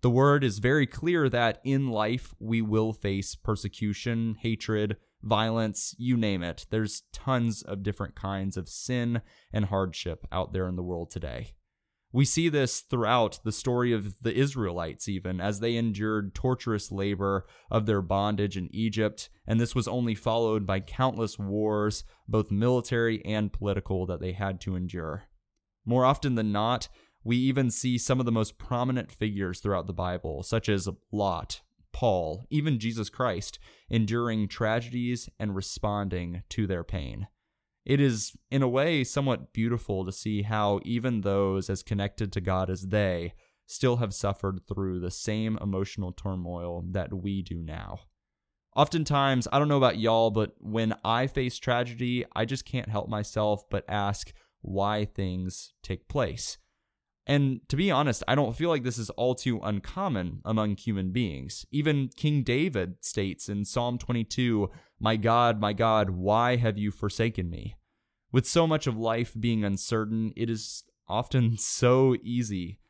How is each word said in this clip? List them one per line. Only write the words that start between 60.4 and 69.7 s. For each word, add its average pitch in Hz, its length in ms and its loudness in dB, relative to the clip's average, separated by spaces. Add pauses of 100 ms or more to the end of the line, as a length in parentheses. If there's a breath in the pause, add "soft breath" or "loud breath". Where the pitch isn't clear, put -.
among 107 320 0
human 95 340 -2
beings. 85 600 -4
Even 147 440 0
King 147 280 2
David 120 600 -2
states - 460 -4
in 101 160 -2
Psalm 120 320 -2
twenty-two, 117 720 0 (300 loud breath)
"My 110 160 2
God, 113 440 4
my 104 140 0
God, 107 380 4
why 107 460 4
have 113 200 2
you 104 140 0
forsaken 104 580 -2
me?" 104 260 -8 (560)
With 127 160 4
so 170 200 4
much 160 180 0
of 117 120 -2
life 113 420 -2
being 113 240 2
uncertain, 110 720 -2